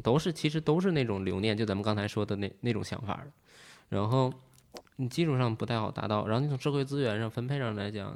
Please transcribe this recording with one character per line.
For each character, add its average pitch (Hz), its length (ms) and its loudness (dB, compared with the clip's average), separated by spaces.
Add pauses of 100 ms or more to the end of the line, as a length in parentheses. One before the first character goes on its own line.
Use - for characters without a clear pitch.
都 123 160 6
是， 165 140 0
其 156 160 0
实 156 100 -2
都 156 180 2
是 185 140 2
那 143 140 2
种 98 180 0
留 95 160 0
念， 107 160 2
就 110 100 2
咱 101 80 2
们 98 80 0
刚 104 140 2
才 104 100 0
说 104 200 0
的 101 100 -2
那， 98 240 -4
那 120 140 0
种 101 100 -2
想 95 220 -6
法 98 180 -6
的。 143 80 -16 (560)
然 101 220 0
后 131 240 2 (640)
你 131 100 -2
技 165 160 0
术 147 140 2
上 120 180 2
不 - 100 -4
太 113 140 -2
好 104 100 -2
达 - 160 -6
到， 104 220 0
然 110 100 2
后 135 60 2
你 147 60 0
从 135 80 -2
智 151 120 -2
慧 143 140 0
资 139 160 -2
源 113 180 2
上 113 140 -2
分 120 160 -4
配 143 100 -2
上 120 180 -2
来 101 140 -4
讲， 104 260 -8